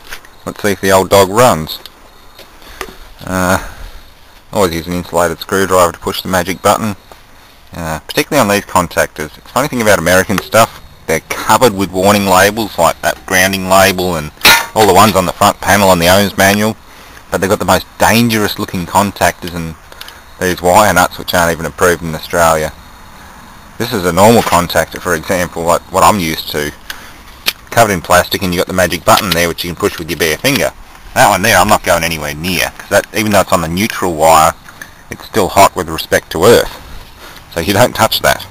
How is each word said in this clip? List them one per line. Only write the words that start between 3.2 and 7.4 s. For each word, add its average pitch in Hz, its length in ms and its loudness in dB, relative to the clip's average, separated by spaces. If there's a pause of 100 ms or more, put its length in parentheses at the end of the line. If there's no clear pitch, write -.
Uh, 92 460 -2 (800)
always 95 240 0
use 82 120 -6
an 90 80 -6
insulated 85 460 -2
screwdriver 92 520 2
to - 60 -14
push - 240 -8
the 92 60 -10
magic 92 340 -2
button. 101 340 0 (800)